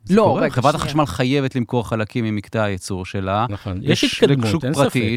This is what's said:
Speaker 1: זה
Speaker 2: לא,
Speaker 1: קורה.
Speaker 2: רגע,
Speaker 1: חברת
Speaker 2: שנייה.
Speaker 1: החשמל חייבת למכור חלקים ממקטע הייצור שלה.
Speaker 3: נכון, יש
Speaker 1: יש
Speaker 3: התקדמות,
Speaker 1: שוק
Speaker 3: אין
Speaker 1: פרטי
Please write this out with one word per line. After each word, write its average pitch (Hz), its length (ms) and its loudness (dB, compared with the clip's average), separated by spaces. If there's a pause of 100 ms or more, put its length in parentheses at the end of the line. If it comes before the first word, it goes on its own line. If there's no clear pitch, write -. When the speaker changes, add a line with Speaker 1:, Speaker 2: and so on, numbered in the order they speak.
Speaker 1:
זה 180 100 2
Speaker 2:
לא, 220 80 6
Speaker 1:
קורה. 185 180 2
Speaker 2:
רגע, 143 120 0
Speaker 1:
חברת 131 200 4
Speaker 2:
שנייה. 156 120 -6
Speaker 1:
החשמל 151 200 0
חייבת 135 500 0
למכור 120 340 -2
חלקים 113 360 -2
ממקטע 107 380 -2
הייצור 95 420 -4
שלה. 98 440 -2
Speaker 3:
נכון, 98 320 -8
יש 139 220 0
Speaker 1:
יש - 200 0
Speaker 3:
התקדמות, 135 280 4
Speaker 1:
שוק 127 140 0
Speaker 3:
אין 135 80 -2
Speaker 1:
פרטי 131 440 2